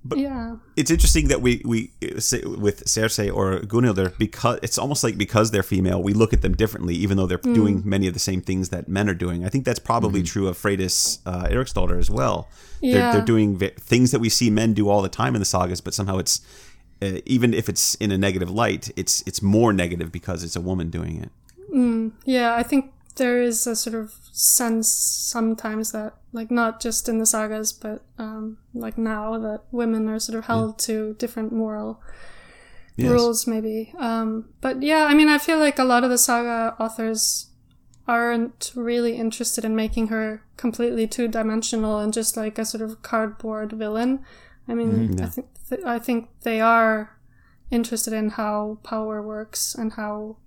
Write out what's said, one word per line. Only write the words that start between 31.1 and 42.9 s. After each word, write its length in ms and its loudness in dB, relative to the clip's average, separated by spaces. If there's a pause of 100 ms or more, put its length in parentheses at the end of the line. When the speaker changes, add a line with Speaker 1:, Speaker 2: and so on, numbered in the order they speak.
Speaker 2:
different 340 -4
moral 480 -4 (960)
Speaker 1:
Yes. 140 2
Speaker 2:
rules, 360 4
maybe. 520 -4
Um, 520 -2 (100)
but 220 -2
yeah, 280 4
I 40 8
mean, 140 8
I 100 6
feel 200 2
like 220 4
a 40 6
lot 200 4
of 60 2
the 80 2
saga 600 0
authors 680 -2 (600)
aren't 680 -2
really 420 -2
interested 480 -4
in 120 0
making 320 0
her 340 -4 (140)
completely 500 -2
two-dimensional 920 -2
and 140 -2
just, 240 -2
like, 220 -6
a 60 -4
sort 180 -6
of 200 -10